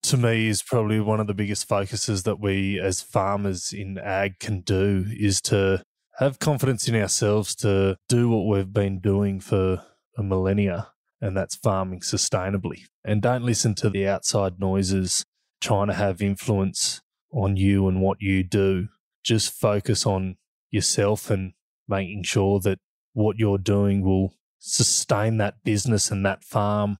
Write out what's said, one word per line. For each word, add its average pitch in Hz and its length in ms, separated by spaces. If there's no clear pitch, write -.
to - 140
me 113 300
is 104 140
probably 110 380
one 110 200
of 107 80
the 104 60
biggest 101 340
focuses 98 560
that 104 160
we 98 400
as 95 220
farmers 101 680
in 98 260
ag 98 420
can 98 220
do, 98 480
is 101 320
to 98 420
have 135 220
confidence 135 480
in 117 80
ourselves 104 600
to 98 400
do 120 200
what 107 160
we've 98 280
been 98 260
doing 98 400
for 92 440
a 107 60
millennia, 95 680
and 95 160
that's - 200
farming 92 460
sustainably. 95 840
And 107 180
don't 123 220
listen 117 320
to - 140
the 98 180
outside 95 520
noises 95 680
trying 101 260
to 98 60
have 95 280
influence 98 800
on 98 240
you 98 300
and 95 140
what 95 200
you 95 220
do. 95 440
Just 113 280
focus 104 540
on 95 320
yourself 104 580
and 95 240
making 98 360
sure 98 360
that 95 200
what 107 240
you're 104 200
doing 101 440
will 95 320
sustain - 800
that 104 260
business 107 480
and 98 140
that 98 180
farm 104 560